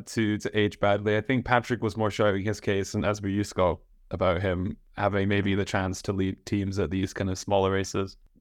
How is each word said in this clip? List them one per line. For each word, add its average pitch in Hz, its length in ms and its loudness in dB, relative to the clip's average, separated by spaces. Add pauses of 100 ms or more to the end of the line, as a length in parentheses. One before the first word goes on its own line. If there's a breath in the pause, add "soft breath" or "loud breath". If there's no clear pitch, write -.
to, 107 320 0
to 101 200 -2
age 104 220 2
badly. 104 380 2
I 107 40 0
think 127 240 0
Patrick 120 360 0
was 107 160 -2
more 107 140 0
showing 101 320 2
his 104 160 -2
case, 98 340 -2
and 107 120 0
as 101 160 0
were 101 80 -2
you, 101 140 0
Scott, 90 360 0 (320)
about 90 300 2
him 92 360 -2 (160)
having 101 340 0
maybe 101 280 2
the 98 100 0
chance 95 380 -2
to 104 100 -2
lead 95 320 -2
teams 98 340 -2
at 82 120 0
these 95 220 -2
kind 95 160 -2
of 92 80 -4
smaller 98 340 2
races. 95 460 -2 (240)